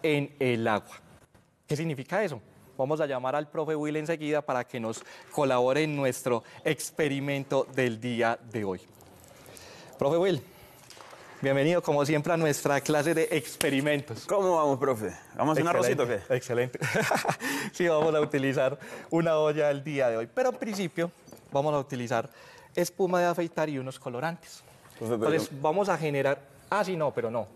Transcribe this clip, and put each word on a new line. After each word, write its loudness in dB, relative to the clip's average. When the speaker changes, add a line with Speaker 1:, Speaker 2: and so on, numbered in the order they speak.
Speaker 1:
en 0
el 2
agua. 0
¿Qué -2
significa -2
eso? -4
Vamos 0
a 2
llamar -2
al -2
profe -2
Will -2
enseguida -2
para -2
que -8
nos -6
colabore 4
en -2
nuestro 0
experimento 0
del 0
día 0
de -4
hoy. -4
Profe 2
Will, 2
bienvenido 4
como 2
siempre 2
a 2
nuestra 2
clase 2
de 2
experimentos. 0
Speaker 2:
¿Cómo 2
vamos, 4
profe? 0
¿Vamos 0
a 2
hacer 2
un 2
Speaker 1:
Excelente, 2
Speaker 2:
arrocito -
o -2
qué? 0
Speaker 1:
excelente. -2
<laughs> -2
Sí, 0
vamos 4
a 2
utilizar 0
una 2
olla 2
el -2
día 0
de 0
hoy, -4
pero 2
en -4
principio -4
vamos 2
a 2
utilizar -2
espuma 0
de 4
afeitar 0
y -4
unos -8
colorantes. -8
Speaker 2:
Profe, 0
pero 2
Speaker 1:
Entonces 2
Speaker 2:
yo -12
Speaker 1:
vamos 2
a 2
generar, 0
ah, 0
sí, -4
no, 0
pero -4
no. -4